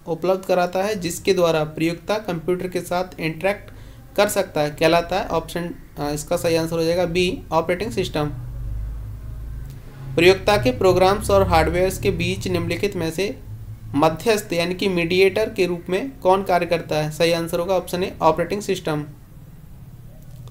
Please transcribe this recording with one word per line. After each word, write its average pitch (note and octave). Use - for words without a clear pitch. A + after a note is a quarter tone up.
उपलब्ध E3+
कराता F3+
है G#3+
जिसके F3
द्वारा E3
प्रयोक्ता E3
computer F3+
के F3+
साथ F3+
interact E3
कर G#3
सकता F#3
है, D3
कहलाता E3+
है -
option, E3+
अ, D3
इसका D3+
सही E3+
answer E3
हो E3
जाएगा E3+
बी, F3+
operating F3+
system। F3
प्रयोक्ता F#3+
के B3
programs F#3
और G3
hardwares F3
के G3+
बीच F3
निम्नलिखित F3
में E3
से G3+
मध्यस्थ D#3+
यानी E3+
कि G3+
mediator F#3
के F#3
रूप F3
में A3+
कौन F#3+
कार्य F3
करता E3
है? D3+
सही E3+
answer E3
होगा F#3
option F3
A, -
operating E3+
system। E3